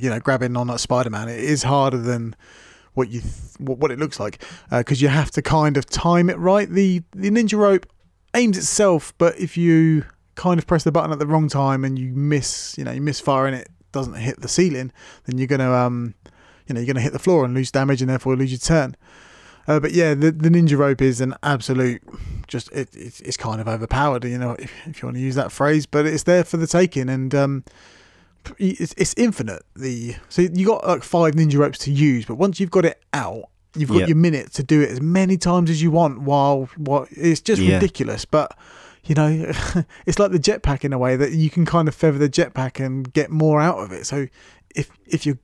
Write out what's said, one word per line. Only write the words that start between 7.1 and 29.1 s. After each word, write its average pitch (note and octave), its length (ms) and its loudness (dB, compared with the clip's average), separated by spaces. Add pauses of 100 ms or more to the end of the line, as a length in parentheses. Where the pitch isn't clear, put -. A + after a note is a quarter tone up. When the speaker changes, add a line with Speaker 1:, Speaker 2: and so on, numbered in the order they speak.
Speaker 1:
the F#3+ 160 -4
ninja G#3+ 280 2
rope G3+ 280 4 (480)
aims A#3 240 4
itself, F3 600 2
but E3+ 200 2
if - 180 -6
you D#3+ 480 4 (300)
kind F3+ 240 0
of - 80 -4
press E3+ 180 0
the D3+ 80 2
button D#3 200 0
at D3 60 -6
the D3 80 -2
wrong D#3 220 2
time C3+ 360 0
and C3+ 140 -4
you B2+ 160 -6
miss, C#3+ 640 -2
you C#3+ 60 -8
know, A#2+ 80 -6
you C3 80 -8
misfire C#3 460 -2
and C3+ 100 -2
it - 120 -14 (240)
doesn't C3 220 -6
hit A#2 260 -8
the A#2+ 80 -12
ceiling, C3+ 420 0 (360)
then B2+ 120 -4
you're C3 80 -2
gonna, C3 260 0
um, B2 420 0 (520)
you C3+ 80 -6
know, A#2 60 -4
you're A#2+ 120 -4
gonna B2+ 80 -2
hit A2+ 120 -2
the C3+ 80 -8
floor E3+ 240 4
and B2 100 -2
lose C3 160 -2
damage C3+ 300 0
and C3 100 0
therefore C3 260 -2
lose C3 140 -2
your B2+ 80 -6
turn. D#3 380 0 (720)
Uh, D3+ 140 2
but C#3+ 120 -2
yeah, D#3+ 220 4
the, D3+ 160 4
the D#3+ 200 0
ninja E3 260 6
rope C#3 240 2
is B2+ 220 2
an C3 200 -4
absolute, B2+ 600 -2 (460)
just, - 240 -10
it, C3+ 200 -8
it's, - 300 -18
it's - 140 -10
kind A2 260 -6
of A2 60 -6
overpowered, B2 560 -2
you B2 120 -4
know, B2 220 -4
if, C3 120 -14 (160)
if D#3+ 140 -14
you - 80 -10
wanna B2 120 -8
use C3 160 -2
that C3+ 160 -2
phrase, D3 340 0
but D3 200 0
it's D#3 180 -2
there F3+ 200 4
for E3+ 140 -4
the E3 80 -2
taking. F3 420 0
And, C3 260 -4
um, C#3 300 0 (960)
it's, F#3 400 -4
it's - 180 0